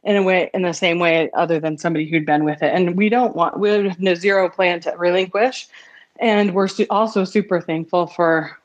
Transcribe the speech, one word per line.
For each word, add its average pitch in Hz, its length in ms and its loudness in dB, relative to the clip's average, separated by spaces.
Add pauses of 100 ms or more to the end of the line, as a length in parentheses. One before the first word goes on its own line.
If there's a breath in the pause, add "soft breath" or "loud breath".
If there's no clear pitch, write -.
in 202 120 0
a 202 60 2
way, 185 320 0
in 190 80 0
the 175 100 -2
same 170 280 0
way, 165 340 2
other 165 240 0
than 156 180 -4
somebody 160 320 -2
who'd 160 180 0
been 151 180 2
with 151 180 -2
it. - 100 2
And 180 240 0
we 208 120 2
don't 240 260 2
want, 170 240 -2
we 208 120 0
have 202 280 0
no, 185 160 0
zero 190 340 0
plan 175 340 0
to - 140 0
relinquish. 185 720 0 (540 loud breath)
And 208 340 2
we're 196 140 0
su-, 202 220 -2
also 208 340 0
super 185 360 0
thankful 165 460 -2
for 165 580 0